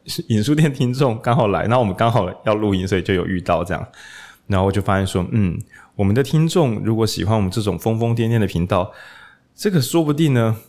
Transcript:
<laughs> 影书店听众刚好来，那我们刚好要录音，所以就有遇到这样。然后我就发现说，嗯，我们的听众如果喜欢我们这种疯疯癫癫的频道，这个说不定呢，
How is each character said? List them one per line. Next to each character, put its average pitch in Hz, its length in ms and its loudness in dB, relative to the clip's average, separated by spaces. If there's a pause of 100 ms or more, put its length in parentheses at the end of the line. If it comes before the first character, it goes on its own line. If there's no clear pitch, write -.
<laughs> - 200 -10
影 107 160 0
书 143 100 0
店 156 180 4
听 131 220 -2
众 127 300 0
刚 120 120 0
好 117 140 4
来， 92 200 0
那 120 100 2
我 123 60 2
们 95 100 -2
刚 113 160 2
好 107 180 0 (160)
要 107 120 2
录 107 180 0
音， 92 120 0
所 92 120 0
以 85 40 0
就 98 120 0
有 87 100 0
遇 90 160 -2
到 85 220 0
这 87 100 -6
样。 - 140 -6 (640)
然 98 120 0
后 98 60 2
我 98 60 2
就 101 100 0
发 98 140 0
现 95 100 0
说， 92 240 -2
嗯， 98 280 0 (360)
我 104 80 -4
们 98 100 2
的 131 120 2
听 160 220 2
众 139 380 0
如 110 120 0
果 110 100 2
喜 90 180 -4
欢 107 120 2
我 107 40 2
们 95 80 0
这 104 140 -2
种 92 160 -2
疯 110 200 -2
疯 117 160 0
癫 117 140 0
癫 117 120 2
的 101 60 2
频 85 200 -2
道， 92 260 0 (640)
这 - 160 -4
个 175 100 2
说 165 220 2
不 147 100 0
定 147 220 2
呢， 113 220 2 (120)